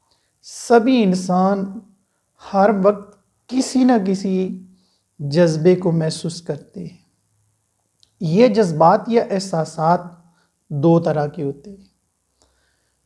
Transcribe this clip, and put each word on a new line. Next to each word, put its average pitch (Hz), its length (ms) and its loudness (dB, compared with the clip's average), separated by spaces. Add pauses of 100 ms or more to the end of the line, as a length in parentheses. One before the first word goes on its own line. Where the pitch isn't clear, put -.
(420)
सभी 240 600 2
इंसान 190 800 0 (600)
हर 202 300 2
वक्त 196 520 -2 (240)
किसी 254 360 -2
न 233 200 4
किसी 190 640 -4 (560)
जज्बे 160 520 2
को 180 180 -2
महसूस 160 480 -4
करते - 400 -12
हैं। - 260 -18 (1160)
ये 190 260 4
जज्बात 185 600 2
या 226 140 2
एहसासात 170 1120 -4 (400)
दो 165 280 2
तरह 151 260 -2
के 147 160 -10
होते 143 280 -10
हैं, 196 200 -20 (1160)